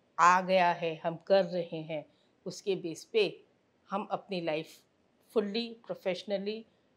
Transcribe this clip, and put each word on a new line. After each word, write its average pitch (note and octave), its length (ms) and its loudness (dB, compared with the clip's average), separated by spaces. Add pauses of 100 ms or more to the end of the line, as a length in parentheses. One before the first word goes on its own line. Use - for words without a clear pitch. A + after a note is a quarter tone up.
(180)
आ F3+ 220 8
गया F3+ 300 4
है, E3 240 -2 (100)
हम E3 120 -4 (100)
कर G3 180 6
रहे E3+ 380 -6
हैं, D#3 220 -8 (420)
उसके F#3+ 300 -4
बेस E3 360 -8
पे G#3+ 140 4 (640)
हम G#3 200 -4
अपनी F#3 300 -6
लाइफ D#3+ 380 -6 (560)
fully G#3+ 320 -2 (200)
professionally G3 720 -6 (380)